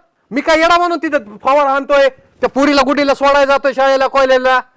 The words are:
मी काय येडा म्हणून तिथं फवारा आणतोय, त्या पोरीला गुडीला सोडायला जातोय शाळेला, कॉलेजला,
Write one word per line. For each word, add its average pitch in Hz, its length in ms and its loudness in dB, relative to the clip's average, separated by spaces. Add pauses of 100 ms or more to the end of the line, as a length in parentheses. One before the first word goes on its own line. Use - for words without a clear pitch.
(320)
मी 262 100 -6
काय 320 180 0
येडा 339 180 2
म्हणून 349 200 -2
तिथं 247 400 -6
फवारा 277 340 0
आणतोय, 277 380 0
त्या - 400 -8
पोरीला 277 360 0
गुडीला 277 280 0
सोडायला 277 320 0
जातोय 277 280 0
शाळेला, 269 340 0
कॉलेजला, 254 480 0 (220)